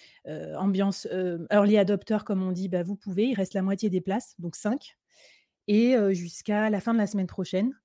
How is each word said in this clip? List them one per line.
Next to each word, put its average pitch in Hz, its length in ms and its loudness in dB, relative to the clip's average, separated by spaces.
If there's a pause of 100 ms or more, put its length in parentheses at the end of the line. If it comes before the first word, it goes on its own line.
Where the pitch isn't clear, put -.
(260)
euh, 156 300 -10
ambiance, 196 560 0
euh, 180 400 -2
early 208 260 6
adopter, 202 460 2
comme 190 180 -2
on 185 100 -2
dit, 185 160 -4
bah, 175 140 0
vous 190 140 -6
pouvez. 202 300 -2
Il 262 80 0
reste 196 200 -2
la 196 80 -2
moitié 196 280 0
des 180 100 0
places, 190 380 -4
donc 170 180 -8
cinq. - 400 -6 (680)
Et, 233 300 4
euh, 202 180 4
jusqu'à 208 560 -2
la 202 100 0
fin 226 140 0
de 233 40 4
la 208 80 2
semaine 202 200 -2
prochaine. 190 480 -2 (100)